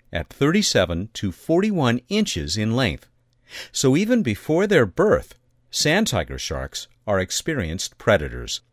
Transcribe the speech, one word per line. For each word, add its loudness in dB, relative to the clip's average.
at -6
thirty-seven 0
to -4
forty-one 0
inches -2
in 0
length. -2
So 2
even 2
before 0
their 4
birth, 0
sand 0
tiger -4
sharks -8
are 2
experienced -4
predators. -2